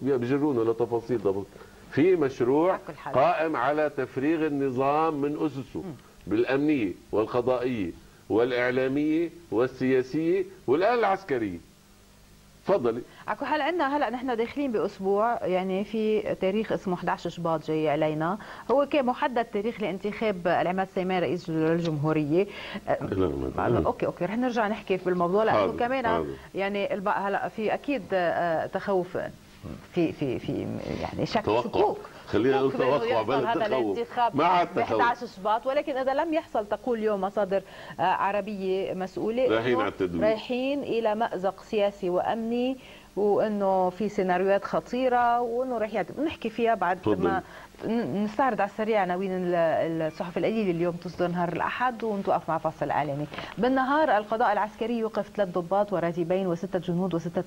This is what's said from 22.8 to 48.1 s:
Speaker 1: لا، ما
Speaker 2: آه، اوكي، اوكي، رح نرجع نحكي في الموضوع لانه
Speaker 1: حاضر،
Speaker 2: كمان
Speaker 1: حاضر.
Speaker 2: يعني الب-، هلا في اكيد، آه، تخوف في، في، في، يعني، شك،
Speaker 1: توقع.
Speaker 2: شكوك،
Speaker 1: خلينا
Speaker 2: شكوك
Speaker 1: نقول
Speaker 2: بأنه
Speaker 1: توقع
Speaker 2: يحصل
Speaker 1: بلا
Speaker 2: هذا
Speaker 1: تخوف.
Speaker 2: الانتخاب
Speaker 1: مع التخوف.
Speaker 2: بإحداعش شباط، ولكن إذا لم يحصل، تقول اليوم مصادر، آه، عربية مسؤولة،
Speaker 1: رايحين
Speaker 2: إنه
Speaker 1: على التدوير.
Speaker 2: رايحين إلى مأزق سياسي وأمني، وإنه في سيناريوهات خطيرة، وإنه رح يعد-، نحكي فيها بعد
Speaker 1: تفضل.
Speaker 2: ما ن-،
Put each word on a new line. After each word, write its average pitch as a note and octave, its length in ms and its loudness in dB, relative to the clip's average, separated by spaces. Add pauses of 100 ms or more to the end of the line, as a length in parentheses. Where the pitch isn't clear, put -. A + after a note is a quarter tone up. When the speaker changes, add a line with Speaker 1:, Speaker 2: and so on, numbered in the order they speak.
Speaker 1:
لا، F#2+ 260 0
ما C2+ 300 -2
Speaker 2:
آه، A#2 280 2
اوكي، - 200 -2
اوكي، - 200 -4
رح G3+ 120 -4
نرجع A#3+ 300 0
نحكي G3 300 -2
في F#3 120 -2
الموضوع F3+ 340 2
لانه F3+ 140 4
Speaker 1:
حاضر، F#2+ 200 2
Speaker 2:
كمان A#3+ 300 0
Speaker 1:
حاضر. D#3+ 200 0 (280)
Speaker 2:
يعني G3 380 -2
الب-، G3+ 140 -4
هلا G3 400 -2
في G#3+ 260 -2
اكيد، G#3+ 300 -2 (100)
آه، E3 520 0
تخوف F#3 520 -2 (760)
في، E3+ 180 2
في، B2 280 -4
في، G#2+ 280 -4 (340)
يعني، - 240 -4
شك، G#3+ 200 -2
Speaker 1:
توقع. A3+ 160 4
Speaker 2:
شكوك، F4+ 360 2 (300)
Speaker 1:
خلينا C3 300 4
Speaker 2:
شكوك C3+ 180 2
Speaker 1:
نقول C3 120 2
Speaker 2:
بأنه C#3+ 100 4
Speaker 1:
توقع - 140 0
Speaker 2:
يحصل A2 140 2
Speaker 1:
بلا C3 280 0
Speaker 2:
هذا G#3 140 0
Speaker 1:
تخوف. A2+ 300 0
Speaker 2:
الانتخاب A#3 380 0
Speaker 1:
مع F3 260 4
التخوف. E3+ 160 -2
Speaker 2:
بإحداعش A#3 400 2 (200)
شباط، G#3+ 300 0
ولكن C#4+ 300 0
إذا C4+ 160 0
لم D#4 200 0
يحصل، C4+ 320 -2
تقول A3 340 -2
اليوم G#3+ 220 0
مصادر، G3 400 0 (380)
آه، - 40 0
عربية F#3+ 880 0
مسؤولة، G#3 560 0
Speaker 1:
رايحين A#3 240 2
Speaker 2:
إنه - 80 2
Speaker 1:
على G3+ 100 0
التدوير. F3 320 -2
Speaker 2:
رايحين B3+ 600 0
إلى A3+ 320 0
مأزق F#3+ 480 -2
سياسي G3+ 460 0
وأمني، A#3 680 0 (380)
وإنه G3 760 2
في G3 200 -2
سيناريوهات F#3+ 560 2
خطيرة، A#3+ 760 2
وإنه B3 360 -2
رح G#3+ 160 -2
يعد-، G3 320 -4
نحكي - 240 -4
فيها A3+ 260 2
بعد F#3 260 0
Speaker 1:
تفضل. F3 220 2
Speaker 2:
ما F3+ 200 0 (420)
ن-، G#3 380 -2